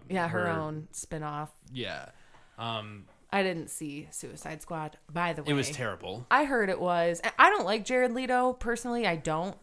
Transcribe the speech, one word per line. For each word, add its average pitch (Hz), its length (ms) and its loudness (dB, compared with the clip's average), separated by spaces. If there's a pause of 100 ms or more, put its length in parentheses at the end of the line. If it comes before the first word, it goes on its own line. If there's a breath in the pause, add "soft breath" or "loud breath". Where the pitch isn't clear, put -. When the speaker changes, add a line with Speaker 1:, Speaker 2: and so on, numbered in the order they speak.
Speaker 1:
Yeah, 180 200 -2
her 180 180 -2
Speaker 2:
her 170 40 0
Speaker 1:
own 156 420 -6
spin-off. 151 580 -8 (220)
Speaker 2:
Yeah. 92 340 -8 (520 soft breath)
Um, 107 480 -6 (260)
Speaker 1:
I 196 100 2
didn't 170 280 -2
see 151 400 -8
Suicide 156 520 -10
Squad, 156 360 -8 (140)
by 170 200 -2
the 151 100 -6
way. 147 80 -2
Speaker 2:
It 147 40 4
was 131 160 2
terrible. 107 600 -6
Speaker 1:
I 285 140 6
heard 240 260 2
it 180 100 0
was. 175 400 2
And 226 180 0
I 311 120 12
don't 403 140 2
like 202 200 0
Jared 254 280 2
Leto, 254 420 2
personally. 240 520 -2
I 170 100 2
don't. 160 460 -2